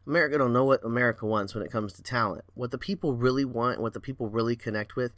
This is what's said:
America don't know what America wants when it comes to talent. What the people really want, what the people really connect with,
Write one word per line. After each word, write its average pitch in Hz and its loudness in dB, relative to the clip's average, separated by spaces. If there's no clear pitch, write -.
America 151 2
don't 123 4
know 127 6
what 135 4
America 117 0
wants 104 0
when 107 -4
it 85 -8
comes 107 -4
to - -20
talent. 110 -2
What 120 -6
the 180 -6
people 175 -2
really 127 2
want, 120 -2
what 113 -2
the 110 -10
people 127 -6
really 117 0
connect 107 -6
with, 123 -2